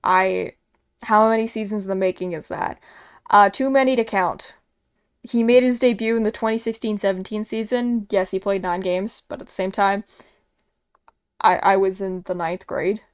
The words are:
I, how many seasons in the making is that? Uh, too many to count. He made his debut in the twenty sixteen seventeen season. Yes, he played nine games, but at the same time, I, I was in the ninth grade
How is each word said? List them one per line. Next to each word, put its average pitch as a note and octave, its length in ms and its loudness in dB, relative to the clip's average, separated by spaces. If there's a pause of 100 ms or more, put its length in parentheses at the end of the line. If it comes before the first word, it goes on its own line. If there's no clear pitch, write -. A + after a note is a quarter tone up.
I, F#3 500 0 (500)
how A3 260 4
many A3+ 180 0
seasons G#3+ 360 -6
in F#3+ 60 -10
the F#3+ 60 -2
making F#3 380 -2
is D#3 140 -10
that? - 320 -6 (500)
Uh, G3+ 200 8
too C4 200 -2
many C4 260 4
to A#3 80 2
count. F#3 520 -2 (680)
He A#3 220 0
made B3 200 6
his B3 160 0
debut A3+ 380 0
in A3+ 60 0
the G#3+ 80 0
twenty A3+ 260 -2
sixteen A3 400 -4
seventeen G3+ 480 -4
season. A#3 640 -4
Yes, G3 220 0
he F#3+ 80 -4
played G3 240 -2
nine F3+ 180 -4
games, F#3 460 -4
but - 120 -12
at - 80 -16
the - 60 -20
same F#3+ 180 -4
time, G3+ 320 0 (1400)
I, F#3 180 4
I G3 200 2
was F#3+ 240 0
in F#3 220 -8
the F#3 100 -8
ninth F3 320 -6
grade G3 360 -4 (120)